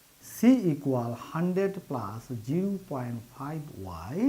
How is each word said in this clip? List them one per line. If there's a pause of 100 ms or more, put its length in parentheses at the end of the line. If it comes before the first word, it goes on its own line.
(360)
C (340)
equal (180)
hundred (140)
plus (260)
zero (180)
point (140)
five (480)
Y (100)